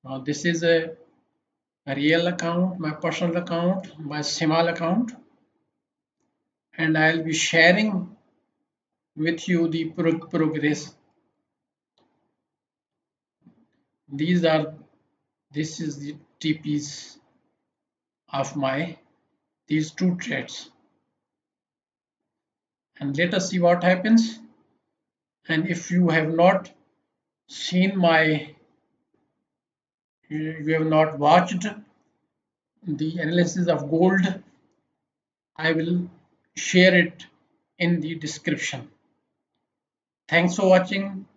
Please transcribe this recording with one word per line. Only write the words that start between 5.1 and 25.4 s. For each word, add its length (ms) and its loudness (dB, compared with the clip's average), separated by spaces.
and 220 0
I'll 260 2
be 80 -4
sharing 840 2
with 320 -2
you 200 2
the 180 -2
pro-, 320 0
progress. 760 -2
These 320 0
are, 300 0
this 300 -8
is 180 -6
the 160 -12
T 200 -2
Ps 600 -8
of 220 -4
my, 400 -4
these 240 -2
two 260 0
trades. 540 -10
And 200 -6
let 160 0
us 160 -2
see 80 -2
what 260 4
happens. 540 4